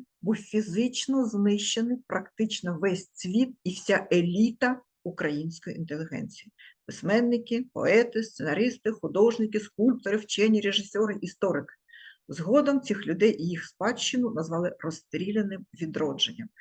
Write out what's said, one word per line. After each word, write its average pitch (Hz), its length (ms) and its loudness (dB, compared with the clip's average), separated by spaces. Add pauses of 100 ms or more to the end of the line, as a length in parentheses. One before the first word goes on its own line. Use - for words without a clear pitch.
(220)
був 208 140 0
фізично 233 880 0
знищений 208 720 0 (100)
практично 185 720 -4
весь 190 320 -2
цвіт 233 520 0
і 185 80 -2
вся - 420 0
еліта 214 680 2 (220)
української 165 760 -6
інтелігенції. - 720 -10 (340)
Письменники, 233 880 0
поети, 220 500 2
сценаристи, 214 680 -2
художники, 214 680 2
скульптори, 208 580 0
вчені, 214 440 2
режисери, 202 600 0
історики. 165 520 -2 (540)
Згодом 269 540 2
цих - 260 -4
людей 180 340 4
і 165 60 -2
їх 170 180 -6
спадщину 247 680 -2
назвали 165 460 -2
розстріляним 190 840 -4 (160)
відродженням. 147 680 -4 (120)